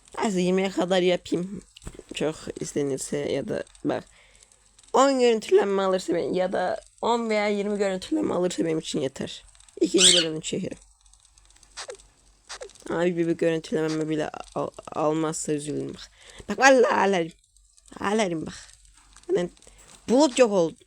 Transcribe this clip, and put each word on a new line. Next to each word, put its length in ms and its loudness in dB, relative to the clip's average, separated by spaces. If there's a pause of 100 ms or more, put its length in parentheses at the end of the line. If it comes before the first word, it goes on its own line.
(180)
Neyse, 220 0
yirmiye 300 2
kadar 320 0
yapayım. 600 -2 (520)
Çok 220 -2 (240)
istenirse 560 -4
ya 320 -4
da 160 -4 (200)
bak. 200 -4 (880)
On 280 4
görüntülenme 600 4
alırsa 320 0
benim, 200 -2
ya 180 0
da 280 -2 (220)
on 280 0
veya 180 0
yirmi 300 -2
görüntülenme 560 -2
alırsa 300 0
benim 140 0
için 220 -6
yeter. 440 -8 (360)
İkinci 360 6
bölümü 260 -2
çekerim. 360 -6 (2000)
Abi 260 0
bir, 100 0
bir 100 0
görüntülenme 720 -2
bile 220 -2 (240)
al-, 160 -6 (220)
almazsa 600 -2
üzülürüm 420 -6
bak. 160 -18 (380)
Bak 100 -4
vallahi 360 6
ağlarım. 380 2 (680)
Ağlarım 460 0
bak. 80 -12 (720)
Hani 240 0 (580)
bulut 300 4
yok 140 6
oldu. 220 2 (120)